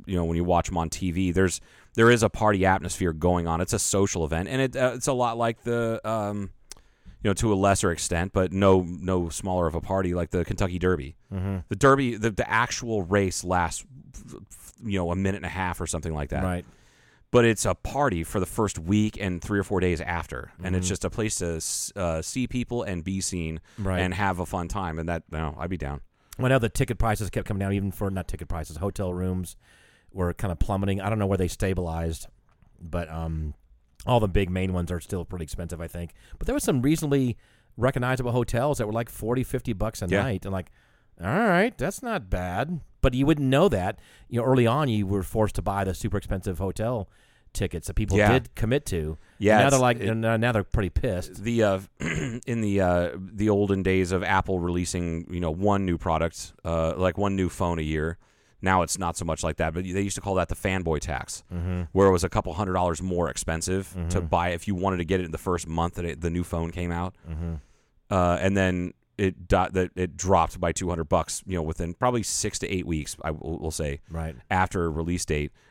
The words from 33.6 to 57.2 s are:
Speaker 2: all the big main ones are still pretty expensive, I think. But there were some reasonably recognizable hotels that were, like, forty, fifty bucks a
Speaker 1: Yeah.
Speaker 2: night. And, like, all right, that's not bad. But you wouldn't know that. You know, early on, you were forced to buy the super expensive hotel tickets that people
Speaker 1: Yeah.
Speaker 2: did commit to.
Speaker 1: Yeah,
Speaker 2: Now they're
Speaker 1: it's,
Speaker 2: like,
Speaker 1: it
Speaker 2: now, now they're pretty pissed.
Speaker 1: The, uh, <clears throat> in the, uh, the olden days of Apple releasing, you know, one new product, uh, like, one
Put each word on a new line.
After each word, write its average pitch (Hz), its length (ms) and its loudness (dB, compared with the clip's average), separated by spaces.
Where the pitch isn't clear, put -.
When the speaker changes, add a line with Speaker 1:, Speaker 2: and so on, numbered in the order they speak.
Speaker 2:
all 120 140 4
the 107 80 2
big 92 220 2
main 92 220 0
ones 87 200 -2
are 87 80 -4
still 90 240 -6
pretty 87 180 -8
expensive, 82 380 -10
I 82 80 -10
think. 85 240 -10
But - 80 -6
there 247 80 0
were 294 60 -2
some 147 200 2
reasonably 143 560 2
recognizable 123 540 0
hotels 123 480 2
that 113 80 0
were, 107 60 -4
like, 113 160 -2
forty, 123 340 -2
fifty 123 300 -4
bucks 104 280 -4
a 95 60 -4
Speaker 1:
Yeah. 95 160 2
Speaker 2:
night. 104 220 -2
And, 98 80 -6
like, 92 180 -6
all 85 60 -6
right, 190 500 2
that's 165 280 -6
not 175 260 -4
bad. 101 500 -2
But 127 140 4
you 135 120 2
wouldn't 147 220 4
know 147 200 6
that. 92 300 -2
You 117 120 -2
know, 117 60 0
early 131 200 6
on, 139 220 2
you 104 200 0
were 98 160 0
forced 110 320 0
to 90 60 -4
buy 98 200 0
the 95 100 0
super 104 260 -4
expensive 92 400 -4
hotel 104 500 -4
tickets 85 360 -4
that 85 60 -6
people 98 220 2
Speaker 1:
Yeah. 104 160 8
Speaker 2:
did - 220 2
commit 120 320 0
to. 80 320 -4
Speaker 1:
Yeah, 104 200 6
Speaker 2:
Now 135 120 6
they're 139 80 6
Speaker 1:
it's, 127 40 4
Speaker 2:
like, 120 180 4
Speaker 1:
it 104 140 0
Speaker 2:
now, 113 220 2
now 120 160 2
they're 107 100 2
pretty 92 280 0
pissed. 95 520 -4
Speaker 1:
The, 117 220 2
uh, 95 160 4
<clears throat> - 100 -18
in 117 140 -2
the, 101 200 2
uh, 87 360 4
the 95 320 -2
olden 101 340 4
days 92 300 2
of 92 100 0
Apple 95 380 2
releasing, 87 720 -2
you 87 80 -4
know, 82 100 0
one 98 340 2
new 87 140 0
product, 80 540 -2
uh, 80 320 0
like, 90 220 0
one 98 160 0